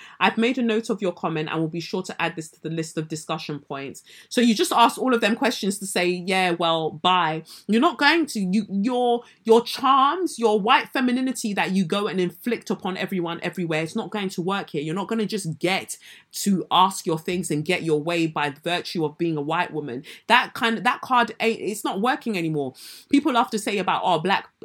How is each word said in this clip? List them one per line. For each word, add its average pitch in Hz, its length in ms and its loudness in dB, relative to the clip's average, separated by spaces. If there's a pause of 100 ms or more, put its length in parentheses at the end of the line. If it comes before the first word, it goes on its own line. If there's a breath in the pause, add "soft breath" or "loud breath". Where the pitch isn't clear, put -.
(200 loud breath)
I've 190 180 2
made 240 220 2
a 254 40 0
note 226 280 0
of 196 100 -6
your 180 120 -2
comment 160 360 -4
and 160 100 -2
will 160 80 0
be 165 120 -6
sure 180 240 -4
to - 180 -10
add 165 140 -2
this 160 140 -12
to - 120 -20
the 156 80 -8
list 160 300 -6
of 160 80 -4
discussion 160 500 -8
points. 139 460 -12 (260 loud breath)
So - 120 2
you 240 120 6
just 262 180 0
asked 233 280 4
all 254 160 2
of 226 60 0
them 214 140 2
questions 208 440 -2
to 190 80 -8
say, 180 220 0
"Yeah, 180 420 0
well, 165 400 0
bye." 160 520 0 (220 loud breath)
You're 220 160 4
not 320 160 2
going 302 300 4
to. - 120 -6
You, 190 300 0
your, 240 540 0 (220 loud breath)
your 226 180 8
charms, 277 720 2
your 220 220 4
white 269 300 2
femininity 247 640 0
that 190 180 0
you 190 140 2
go 202 220 -2
and 185 140 -2
inflict 220 480 -4
upon 185 280 -4
everyone 170 440 -4
everywhere, 170 400 -2
it's 160 140 -4
not 175 160 -6
going 202 160 -4
to 190 140 -6
work 185 300 -4
here. 151 100 -4
You're 156 140 -4
not 190 120 -4
gonna 226 180 -2
just 190 320 -6
get 175 400 -2 (340 loud breath)
to - 380 0
ask 185 360 4
your 165 120 0
things 180 320 -4
and 151 140 0
get 175 200 0
your 151 180 2
way 165 260 0
by 147 340 -2
virtue 170 440 -4
of 151 120 -6
being 165 200 -2
a 147 40 -2
white 160 300 -2
woman. 143 320 -8 (240 loud breath)
That 226 260 4
kind 226 240 0
of, 175 60 -4
that 247 160 0
card 240 400 2
ain't, 226 220 0
it's 208 240 -6
not 196 160 -4
working 240 360 -2
anymore. 151 360 -2 (360 loud breath)
People 277 240 4
love 240 180 4
to 220 80 -2
say 202 180 -2
about, 185 260 0
"Oh, 170 160 4
black 185 300 0 (160)